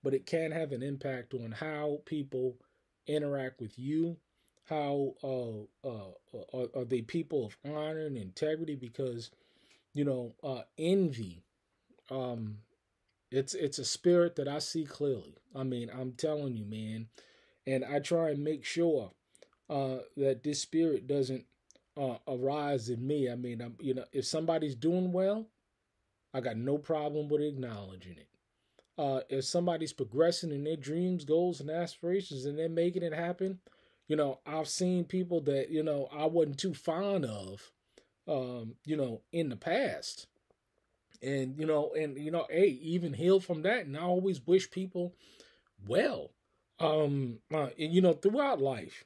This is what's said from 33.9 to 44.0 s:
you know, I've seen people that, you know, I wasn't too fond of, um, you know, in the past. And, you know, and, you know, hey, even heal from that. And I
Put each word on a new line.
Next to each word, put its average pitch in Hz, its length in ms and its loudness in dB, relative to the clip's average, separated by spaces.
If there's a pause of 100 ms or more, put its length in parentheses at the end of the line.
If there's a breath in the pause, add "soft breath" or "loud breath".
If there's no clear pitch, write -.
you 151 80 2
know, 143 300 2
I've 151 240 -2
seen 180 340 2
people 175 380 0
that, 139 280 2
you 156 140 0
know, 143 320 0
I 151 120 2
wasn't 156 320 2
too 185 140 0
fond 175 520 0
of, 101 460 -8 (560 soft breath)
um, 123 480 -4 (100)
you 151 100 -2
know, 123 260 -2 (120)
in 165 160 0
the 120 80 -6
past. 185 680 -2 (960)
And, 135 380 -2
you 156 60 0
know, 151 320 2
and, 147 200 -2
you 151 140 -6
know, 170 180 0
hey, 185 180 6
even 160 460 0
heal 185 260 6
from 170 240 -4
that. 208 220 2
And 139 120 -6
I 156 40 -4